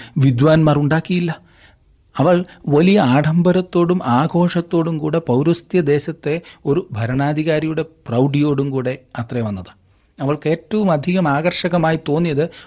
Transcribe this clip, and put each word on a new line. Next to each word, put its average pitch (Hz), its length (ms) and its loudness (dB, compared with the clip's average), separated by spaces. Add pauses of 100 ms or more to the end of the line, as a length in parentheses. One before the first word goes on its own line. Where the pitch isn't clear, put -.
(180)
വിദ്വാൻമാർ 147 600 4
ഉണ്ടാക്കിയില്ല. 160 640 -2 (760)
അവൾ 175 280 2 (220)
വലിയ 175 320 4
ആഡംബരത്തോടും 175 1040 2
ആഘോഷത്തോടും 165 920 0
കൂടെ 156 220 -2
പൗരസ്ത്യ 165 640 0
ദേശത്തെ 151 600 -2 (240)
ഒരു 151 260 -2
ഭരണാധികാരിയുടെ 151 920 -2 (220)
പ്രൗഢിയോടും 139 600 0
കൂടെ 131 280 -6 (220)
അത്രേ 120 220 -6
വന്നത്. 98 460 -10 (340)
അവൾക്ക് 151 280 -2
ഏറ്റവും 190 420 -2
അധികം 175 360 0
ആകർഷകമായി 160 720 -2 (100)
തോന്നിയത് 160 400 0 (180)